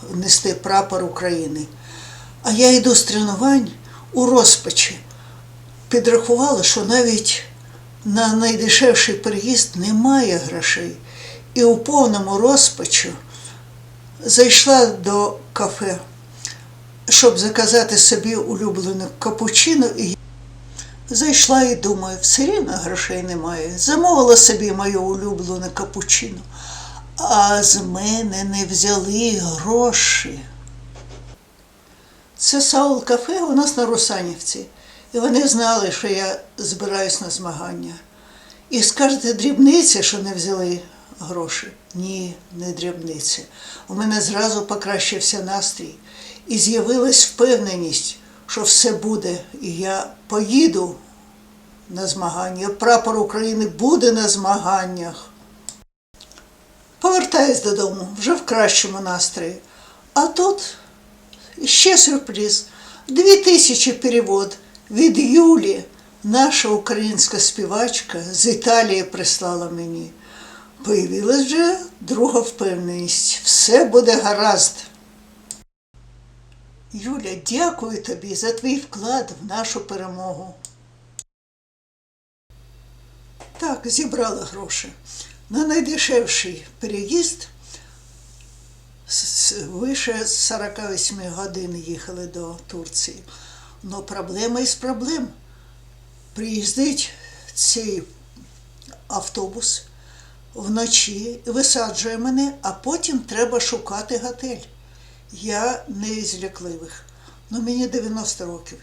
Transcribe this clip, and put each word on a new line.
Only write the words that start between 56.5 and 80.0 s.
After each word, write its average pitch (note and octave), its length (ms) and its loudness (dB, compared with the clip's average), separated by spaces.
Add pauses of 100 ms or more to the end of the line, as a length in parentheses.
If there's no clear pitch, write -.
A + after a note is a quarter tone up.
Повертаюсь C#4+ 640 2
додому, G3 440 -4 (120)
вже A#3 140 0
в - 120 -6
кращому G3+ 540 2
настрої. F3+ 560 -6 (580)
А D4 140 4
тут F#4+ 480 -2 (920)
ще - 320 6
сюрприз. G#3 680 0 (420)
Дві F#4 300 8
тисячі E4 540 4
перевод G3+ 680 0 (340)
від C4 260 4
Юлі, C#4+ 640 6 (400)
наша B3 460 2
українська G#3+ 720 0
співачка, G3+ 920 -2
з F#3 140 0
Італії A3+ 580 2
прислала F3 640 -4
мені. E3 420 -10 (760)
Появилась G#3 600 0
вже E4+ 340 0 (220)
друга A#3+ 380 2
впевненість. F3 1040 -4
Все B3+ 420 6
буде A#3 300 6
гаразд. G3+ 580 2 (2250)
Юля, G#3+ 420 -8 (140)
дякую A#3+ 540 -4
тобі G3+ 320 -10
за A3+ 160 -4
твій B3+ 240 -4
вклад A#3 640 -6
в - 40 -14
нашу G#3+ 420 -8
перемогу. F#3 640 -12 (3000)